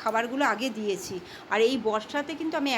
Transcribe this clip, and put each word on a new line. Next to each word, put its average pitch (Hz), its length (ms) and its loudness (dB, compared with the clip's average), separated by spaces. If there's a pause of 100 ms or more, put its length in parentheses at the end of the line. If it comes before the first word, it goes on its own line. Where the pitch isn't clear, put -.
খাবারগুলো 233 500 2
আগে 214 160 0 (100)
দিয়েছি। 196 360 -2 (380)
আর 208 160 4
এই 262 60 2 (140)
বর্ষাতে 277 520 -2
কিন্তু 320 200 -2
আমি 277 180 0